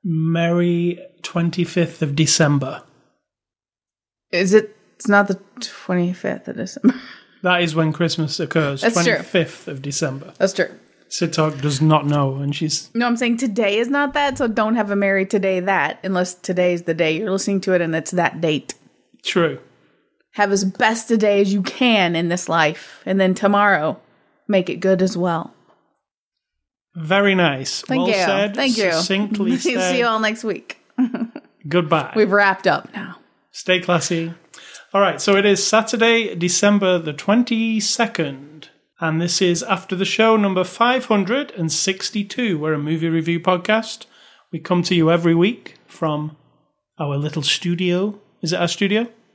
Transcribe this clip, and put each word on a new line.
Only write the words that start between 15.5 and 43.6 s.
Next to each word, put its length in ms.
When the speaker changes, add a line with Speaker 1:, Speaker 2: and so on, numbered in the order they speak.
Speaker 2:
that, 440
unless 300
today's 500
the 120
day 220
you're 120
listening 320
to 120
it 80
and 120
it's 180
that 300
date. 320
Speaker 1:
True. 360
Speaker 2:
Have 200
as 140
best 460
a 60
day 220
as 140
you 80
can 540
in 140
this 200
life, 560
and 160
then 140
tomorrow, 640
make 240
it 60
good 260
as 120
well. 380
Speaker 1:
Very 400
nice. 480
Speaker 2:
Thank 240
Speaker 1:
Well 0
Speaker 2:
you. 60
Speaker 1:
said. 300
Speaker 2:
Thank 220
you. 140
Speaker 1:
Succinctly 680
Speaker 2:
<laughs> 20
See 160
Speaker 1:
said. 240
Speaker 2:
you 80
all 120
next 240
week. 360
<laughs> 680
Speaker 1:
Goodbye. 480
Speaker 2:
We've 160
wrapped 340
up 300
now. 220
Speaker 1:
Stay 300
classy. 520
All 80
right, 180
so 160
it 100
is 200
Saturday, 680
December 640
the 120
twenty-second, 1600
and 200
this 200
is 200
After 320
the 120
Show 320
number 260
five 420
hundred 460
and 180
sixty-two. 880
We're 180
a 40
movie 300
review 320
podcast. 640